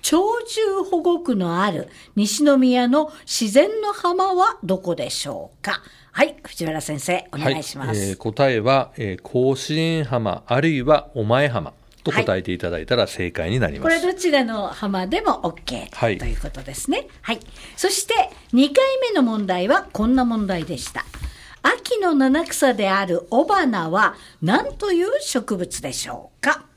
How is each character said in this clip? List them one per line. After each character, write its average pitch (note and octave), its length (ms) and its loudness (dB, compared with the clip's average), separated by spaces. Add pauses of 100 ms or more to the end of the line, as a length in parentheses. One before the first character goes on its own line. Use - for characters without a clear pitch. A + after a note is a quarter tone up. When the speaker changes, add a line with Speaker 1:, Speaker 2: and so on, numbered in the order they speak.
Speaker 1:
鳥 A4 460 2
獣 G4 380 0
保 F4 160 0
護 E4+ 180 2
区 C4 160 -2
の F3 260 0
あ G#3 80 2
る D#3+ 200 -6 (260)
西 G#3 280 2
宮 B3+ 440 6
の D4+ 240 2 (140)
自 G#3+ 260 -4
然 G4+ 300 4
の G#4 100 -2
浜 F#4 420 0
は F#4 300 2
ど F#3 140 0
こ F3 180 -4
で C#3 140 -6
し - 180 -6
ょ G2+ 320 -10
う - 20 -16
か？ - 200 -6 (320)
は B3 100 2
い、 D#4 180 -2
藤 - 260 -8
原 D#3 120 -4
先 D3+ 220 -8
生、 - 320 -4
お C#3+ 40 -8
願 C#3+ 220 -2
い D3 40 -10
し - 140 -10
ま B2 160 -6
す。 G#2 60 -2
Speaker 2:
は G2 60 -2
い。 G2 60 -2
え - 20 -4
ー、 - 20 -4
答 A#2 380 0
え A2 80 0
は、 C3 360 2
え G2 220 -6
ー、 - 20 -20
甲 C3 360 0
子 D3+ 200 -4
園 D#3+ 280 0
浜、 A2+ 420 -2
あ B2+ 140 2
る E3 80 2
い C3+ 140 0
は C#3+ 320 2
御 A2+ 100 -2
前 C3 240 2
浜。 G#2+ 240 -4 (380)
と - 20 -
答 G#2+ 240 2
え F#2 40 -2
て F#2 120 -4
い F2 40 -4
た F2 120 -4
だ E2+ 100 -4
い D#2+ 60 -10
た B2+ 100 -2
ら G#2+ 120 2
正 F2+ 240 -6
解 E2 180 -4
に A#2+ 100 0
な G2+ 80 2
り C#2+ 120 -6
ま E4 100 0
す。 E4 40 4
Speaker 1:
は E4 60 0
い。 - 20 -4
こ F4+ 60 0
れ F#4 60 0
ど F#4 60 -8
ち F4+ 120 0
ら C4+ 140 4
の G#3+ 220 -4
浜 F#3+ 400 -4
で D#4+ 140 -2
も D4+ 240 -2
オ E3 60 -2
ッ - 140 -18
ケ - 260 -10
ー - 40 -20
Speaker 2:
は A#2 140 0
い。 F#2+ 80 0
Speaker 1:
と - 80 -8
い - 80 -2
う - 60 -4
こ D3 100 -8
と C3+ 120 -14
で C3+ 120 -14
す - 160 -8
ね。 G4+ 180 -2 (140)
は A#3 120 -6
い。 A3+ 60 -6 (360)
そ F#4 140 0
し - 180 -4
て A4+ 60 0 (400)
二 C#4 180 4
回 C5 120 6 (260)
目 - 40 -2
の D4+ 100 4
問 A3 220 0
題 F#3 220 0
は E4 240 2
こ G#3+ 140 -2
ん B3 100 4
な C4 80 4
問 A3 240 0
題 F3+ 160 -2
で D3 140 -8
し - 140 -10
た。 - 140 -8 (580)
秋 A#4+ 360 0
の F4 160 2
七 C4+ 300 4
草 - 280 2
で G3 160 0
あ G3 160 2
る F3 260 -2
雄 B3 140 4
花 B3 440 2
は F#3+ 260 2 (260)
何 C#4+ 360 2
と G#4 140 -2
い F4 120 4
う G4 60 0 (100)
植 - 380 -2
物 F3 240 -6
で C3+ 100 -8
し - 180 -8
ょ A#2 280 -14
う - 40 -10
か？ - 240 0 (120)